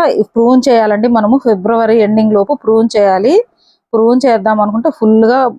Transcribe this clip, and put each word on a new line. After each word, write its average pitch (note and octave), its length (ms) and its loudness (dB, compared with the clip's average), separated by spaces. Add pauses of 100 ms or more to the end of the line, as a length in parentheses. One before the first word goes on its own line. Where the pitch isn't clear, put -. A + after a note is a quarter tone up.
(200)
ఈ G#3+ 40 0
ప్రూన్ A#3+ 440 0
చేయాలండి. A3 400 0
మనము A3+ 300 0
ఫిబ్రవరి A3+ 640 -2
ఎండింగ్ G#3+ 380 0
లోపు G3 180 -2
ప్రూన్ A3 400 0
చేయాలి. G3+ 400 0 (580)
ప్రూన్ A#3 260 2
చేద్దాం G#3+ 420 0
అనుకుంటే A3 280 -2
ఫుల్గా, A3 500 0 (200)